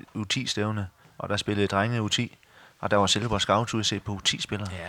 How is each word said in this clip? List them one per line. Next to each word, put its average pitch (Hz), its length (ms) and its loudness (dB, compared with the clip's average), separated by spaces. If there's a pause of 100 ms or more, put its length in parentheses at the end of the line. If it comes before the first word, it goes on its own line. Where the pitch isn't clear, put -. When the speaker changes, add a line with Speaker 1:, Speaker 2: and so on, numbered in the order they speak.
(140)
Speaker 1:
U 107 100 -4
ti 120 220 -2
stævne, 104 420 -2 (300)
og - 100 -6
der 101 80 0
spillede 101 300 0
drenge 110 360 2
U 104 60 0
ti, - 300 -2 (420)
og 101 100 -2
der 107 60 6
var 101 100 6
Silkeborg 107 340 2
Scouts 107 340 2
ude 110 60 2
at 101 60 0
se 98 140 -2
på 104 120 -8
U 95 80 -6
ti-spillere. 104 520 -2
Speaker 2:
Ja, 87 160 -8